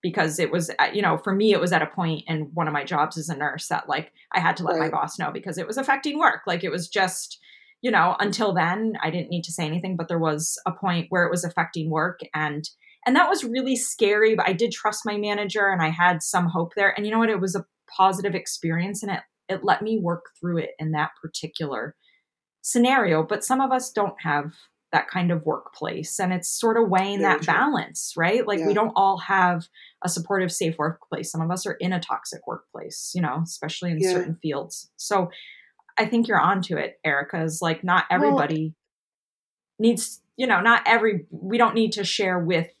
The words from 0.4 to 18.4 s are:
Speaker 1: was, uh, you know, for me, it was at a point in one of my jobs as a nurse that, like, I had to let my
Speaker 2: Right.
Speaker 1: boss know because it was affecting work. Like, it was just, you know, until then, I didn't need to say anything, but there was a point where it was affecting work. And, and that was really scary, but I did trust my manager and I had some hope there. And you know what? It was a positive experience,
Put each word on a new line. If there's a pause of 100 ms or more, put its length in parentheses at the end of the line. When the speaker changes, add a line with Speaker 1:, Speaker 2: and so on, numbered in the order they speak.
Speaker 1:
was,
uh,
you
know,
for
me,
it
was
at
a
point
in (120)
one
of
my
jobs
as
a
nurse
that,
like, (200)
I
had
to
let
my
Speaker 2:
Right.
Speaker 1:
boss
know
because
it
was
affecting
work.
Like,
it
was
just, (420)
you
know,
until
then,
I
didn't
need
to
say
anything,
but
there
was
a
point
where
it
was
affecting
work. (120)
And, (420)
and
that
was
really
scary,
but
I
did
trust
my
manager
and
I
had
some
hope
there.
And
you
know
what?
It
was
a (240)
positive
experience,